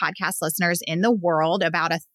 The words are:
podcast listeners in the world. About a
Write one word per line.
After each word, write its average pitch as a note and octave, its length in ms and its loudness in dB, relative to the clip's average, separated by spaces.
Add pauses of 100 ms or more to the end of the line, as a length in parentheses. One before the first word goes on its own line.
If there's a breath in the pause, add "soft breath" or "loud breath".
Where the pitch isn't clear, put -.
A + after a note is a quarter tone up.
podcast F3 380 -4
listeners E3+ 460 0
in E3 160 -2
the A#3+ 100 4
world. E3+ 500 2
About E3 300 0
a E3+ 80 -2 (140)